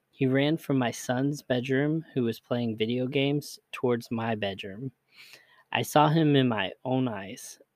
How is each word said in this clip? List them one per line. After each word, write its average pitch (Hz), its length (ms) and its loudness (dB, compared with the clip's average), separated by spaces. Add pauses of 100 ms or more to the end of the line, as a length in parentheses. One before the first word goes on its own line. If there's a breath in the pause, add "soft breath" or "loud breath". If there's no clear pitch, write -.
(100)
He - 160 -2
ran 139 300 2
from 147 200 -2
my 123 140 0
son's 139 500 -2
bedroom, 131 640 0 (100)
who 127 100 0
was 113 160 -2
playing 120 360 -4
video 120 300 -2
games, 139 540 -2 (100)
towards 120 400 -2
my 117 240 -2
bedroom. 104 560 -6 (800 loud breath)
I 120 100 0
saw 151 260 4
him 151 260 4
in 131 140 6
my 101 240 -2 (120)
own 131 220 0
eyes. 104 540 -10 (160)